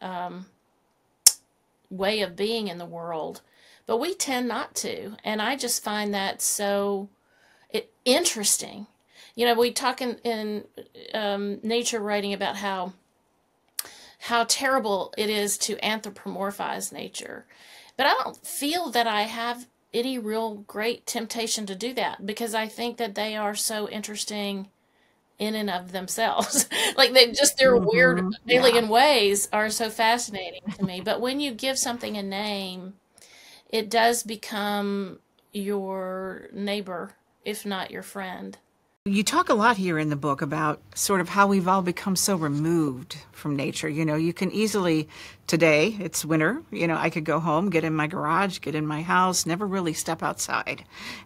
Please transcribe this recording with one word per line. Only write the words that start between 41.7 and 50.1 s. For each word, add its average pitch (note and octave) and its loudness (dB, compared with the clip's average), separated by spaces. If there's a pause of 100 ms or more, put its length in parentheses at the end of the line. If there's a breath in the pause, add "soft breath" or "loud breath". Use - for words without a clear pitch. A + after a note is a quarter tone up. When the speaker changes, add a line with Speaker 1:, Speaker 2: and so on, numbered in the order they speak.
Speaker 2:
become F3+ -2
so F#3+ 2
removed D3+ 0 (160)
from D3+ -4
nature. C#3+ -4
You D#3 0
know, D3+ 2
you D#3+ 2
can F#3 -2
easily, F#3+ 2 (360 loud breath)
today, E3 6
it's - -4
winter, E3 2
you E3+ 0
know, D#3+ 2
I D#3+ 0
could D#3+ -4
go D#3 2
home, E3 2
get D#3+ 2
in D#3+ 0
my D3+ 2
garage, E3 0
get C#3+ -6
in D3+ -2
my D3+ -4
house, F3+ 2
never F3 -2
really F#3 0
step E3 -4